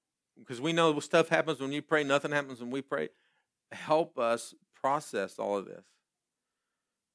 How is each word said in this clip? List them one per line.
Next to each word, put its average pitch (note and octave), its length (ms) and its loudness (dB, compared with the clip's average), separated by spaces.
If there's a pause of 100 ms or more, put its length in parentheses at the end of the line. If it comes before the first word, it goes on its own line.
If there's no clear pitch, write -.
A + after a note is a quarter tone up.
(480)
'cause - 140 -10
we D#3+ 100 -2
know E3 300 4
stuff E3 260 4
happens D#3+ 320 0
when C3+ 140 -4
you D3 80 -4
pray, D3+ 240 2
nothing C#3+ 260 2
happens C3+ 300 -4
when A#2+ 100 -8
we C3+ 100 -4
pray. C#3+ 280 -6 (600)
Help D#3 480 0
us A#2 380 0 (180)
process C3+ 640 -2
all G2+ 200 -2
of F#2+ 80 -6
this." F#2+ 180 -16 (1300)